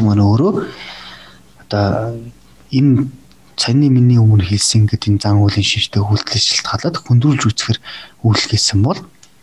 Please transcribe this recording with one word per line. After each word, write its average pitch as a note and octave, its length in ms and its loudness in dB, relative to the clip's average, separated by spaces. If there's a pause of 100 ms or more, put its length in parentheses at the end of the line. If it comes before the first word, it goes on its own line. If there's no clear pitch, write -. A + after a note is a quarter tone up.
маань G#2 160 4
өөрөө A#2 320 2 (1120)
одоо G#2 480 -2 (580)
энэ C3 360 2 (480)
саяны C#3 340 0
миний B2 300 4
өмнө G#2+ 260 4
хэлсэн G#2 400 0
ингээд - 220 -4
энэ G2+ 160 2
зан G#2 160 2
үйлийн G2+ 260 0
шинжтэй - 380 -4
үйлдэлээс G#2 420 -2 (160)
шалтгаалаад E3+ 360 -6 (100)
хөндрүүлж B2 400 2
үзэхээр - 320 -4 (420)
үйлдэлсэн - 600 -2
бол D3+ 160 -2 (440)